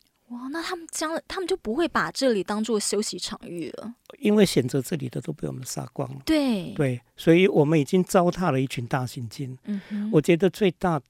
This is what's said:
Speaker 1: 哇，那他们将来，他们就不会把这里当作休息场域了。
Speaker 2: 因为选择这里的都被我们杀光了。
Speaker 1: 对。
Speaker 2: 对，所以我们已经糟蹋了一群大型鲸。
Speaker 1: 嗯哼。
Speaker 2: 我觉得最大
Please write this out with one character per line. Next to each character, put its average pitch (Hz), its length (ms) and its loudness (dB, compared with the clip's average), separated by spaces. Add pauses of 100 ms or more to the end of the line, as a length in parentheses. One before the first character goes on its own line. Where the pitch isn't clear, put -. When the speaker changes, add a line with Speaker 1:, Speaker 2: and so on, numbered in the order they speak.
(280)
Speaker 1:
哇， 240 220 -12
那 330 100 -6
他 339 140 -6
们 330 160 -12
将 320 240 -4
来， - 140 -6
他 381 120 -8
们 349 60 -4
就 370 100 -2
不 220 180 -6
会 330 120 0
把 175 240 -4
这 247 220 0
里 196 100 0
当 208 200 -4
作 220 180 0
休 208 200 -2
息 196 180 -6
场 - 260 -8
域 165 320 -10
了。 - 180 -14 (240)
Speaker 2:
因 208 160 4
为 214 100 8
选 127 220 2
择 131 160 -2
这 170 140 -4
里 131 120 -6
的 143 120 -6
都 160 120 -8
被 151 140 -8
我 139 60 -6
们 131 120 -10
杀 135 280 -10
光 131 200 -6
了。 135 120 -14
Speaker 1:
对。 262 480 0
Speaker 2:
对， 131 280 -2 (160)
所 165 180 6
以 185 120 8
我 165 180 4
们 160 140 4
已 139 60 4
经 185 180 2
糟 175 280 4
蹋 175 200 0
了 131 100 2
一 135 60 0
群 120 200 -6
大 127 200 -2
型 120 220 -10
鲸。 131 360 -10
Speaker 1:
嗯 202 240 -6
哼。 208 240 -6
Speaker 2:
我 160 80 6
觉 170 160 4
得 180 140 2
最 190 220 2
大 160 380 -2